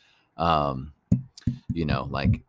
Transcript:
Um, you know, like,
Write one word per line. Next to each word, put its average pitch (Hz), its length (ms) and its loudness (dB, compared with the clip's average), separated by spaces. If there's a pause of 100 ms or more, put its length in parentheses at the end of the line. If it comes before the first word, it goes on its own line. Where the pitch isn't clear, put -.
(360)
Um, 73 560 0 (800)
you 82 140 -2
know, 67 240 0
like, 69 380 2